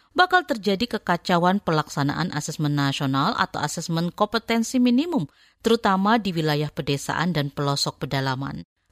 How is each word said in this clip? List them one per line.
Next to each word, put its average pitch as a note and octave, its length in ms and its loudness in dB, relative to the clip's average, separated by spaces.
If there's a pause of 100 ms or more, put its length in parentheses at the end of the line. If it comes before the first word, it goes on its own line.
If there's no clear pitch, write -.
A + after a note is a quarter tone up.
(160)
bakal F4+ 320 2
terjadi G#3 480 -2
kekacauan F3+ 640 2
pelaksanaan D3+ 720 -2
asesmen D3 400 -4
nasional C#3+ 640 0
atau - 240 -4
asesmen E3 560 -4
kompetensi A3+ 640 0
minimum, B3 480 2 (320)
terutama G#3+ 560 2
di G3 160 0
wilayah D3+ 400 0
pedesaan D3+ 640 -2
dan C#3+ 160 -2
pelosok C#3+ 480 -2
pedalaman. C3+ 640 -4 (280)